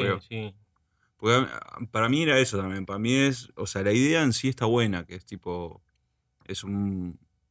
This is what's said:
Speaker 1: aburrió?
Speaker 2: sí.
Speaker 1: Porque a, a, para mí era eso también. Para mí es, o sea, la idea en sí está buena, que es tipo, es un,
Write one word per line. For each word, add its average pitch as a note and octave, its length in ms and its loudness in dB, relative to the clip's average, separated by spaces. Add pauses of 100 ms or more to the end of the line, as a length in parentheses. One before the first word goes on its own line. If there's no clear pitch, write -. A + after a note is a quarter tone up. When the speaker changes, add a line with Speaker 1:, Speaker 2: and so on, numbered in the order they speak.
Speaker 1:
aburrió? G2 180 0
Speaker 2:
sí. G#2+ 340 -10 (640)
Speaker 1:
Porque A2 180 2
a, G2 220 2
a, - 240 -16 (100)
para A2 180 2
mí C#3+ 140 2
era D3 160 4
eso A#2+ 200 2
también. F#2+ 280 -4
Para G2 120 -6
mí A#2 160 0
es, C3+ 420 0
o F2 100 -6
sea, G2 160 -4
la G2+ 100 2
idea D3 300 4
en C3 100 4
sí C3 160 0
está B2+ 180 -2
buena, A2 400 2
que F2 80 -16
es F#2+ 100 -14
tipo, F2 580 -10 (640)
es F#2+ 200 -10
un, G2 540 -4 (320)